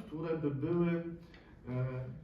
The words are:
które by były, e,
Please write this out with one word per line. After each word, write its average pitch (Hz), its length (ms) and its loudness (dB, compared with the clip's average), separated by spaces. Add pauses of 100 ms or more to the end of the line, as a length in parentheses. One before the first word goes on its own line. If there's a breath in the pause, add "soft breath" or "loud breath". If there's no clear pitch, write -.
które 160 320 -2
by 147 120 2
były, 170 520 4 (680 loud breath)
e, 127 360 -2 (200)